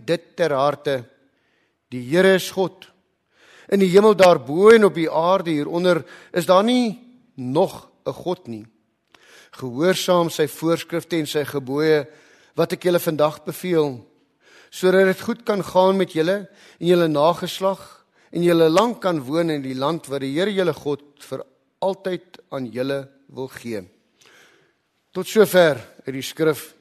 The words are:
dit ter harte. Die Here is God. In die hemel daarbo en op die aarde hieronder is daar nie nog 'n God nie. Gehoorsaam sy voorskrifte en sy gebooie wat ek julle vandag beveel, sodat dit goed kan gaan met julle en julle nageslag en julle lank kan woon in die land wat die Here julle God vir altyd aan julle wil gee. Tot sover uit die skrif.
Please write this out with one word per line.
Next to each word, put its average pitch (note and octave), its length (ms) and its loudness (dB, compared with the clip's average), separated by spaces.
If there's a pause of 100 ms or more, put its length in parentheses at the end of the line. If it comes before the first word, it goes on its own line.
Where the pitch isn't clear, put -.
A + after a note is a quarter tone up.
dit E3+ 180 -4 (120)
ter D#3 200 0
harte. C#3 460 -2 (880)
Die B2 180 -10
Here F#3 260 4
is - 160 -4
God. - 360 -6 (840)
In G3 120 2
die F3+ 80 2
hemel G3+ 240 6
daarbo E3+ 560 4
en A3 160 8
op D3 80 0
die D#3+ 160 -4
aarde E3+ 400 0
hieronder E3 500 0 (300)
is E3+ 160 -4
daar F#3 160 6
nie B3 360 0 (360)
nog C3+ 540 -4 (160)
'n C3+ 80 -6
God - 340 -10
nie. A2+ 180 -14 (880)
Gehoorsaam E3+ 760 0
sy D3+ 180 -2
voorskrifte E3 680 -6
en D3+ 80 -2
sy D3 200 -4
gebooie C#3+ 600 0 (500)
wat E3 180 -2
ek E3 100 -12
julle F3 160 2
vandag D3+ 460 -2
beveel, D3+ 600 -4 (640)
sodat F#3 360 2
dit F#3+ 160 -2
goed - 260 -8
kan G3+ 160 -2
gaan F#3+ 340 2
met F#3 160 -2
julle F3 360 -2 (300)
en E3 80 -4
julle F3 200 4
nageslag E3+ 1000 -2 (260)
en E3+ 120 -4
julle E3 260 4
lank G#3 320 0
kan E3+ 220 -2
woon D#3+ 260 -4
in D3 120 -4
die C3 140 -10
land C#3+ 320 -4
wat C3+ 140 -6
die C3+ 140 -8
Here G3 180 -2
julle F3+ 200 -2
God C#3+ 280 -8 (180)
vir - 260 -14 (340)
altyd F#3 600 -8 (120)
aan C3+ 200 -8
julle C3+ 360 -6 (200)
wil C3 200 -12
gee. A2+ 340 -12 (1300)
Tot F#3 160 -8
sover F3 520 4 (260)
uit C3+ 80 -10
die C3+ 80 -8
skrif. - 600 -4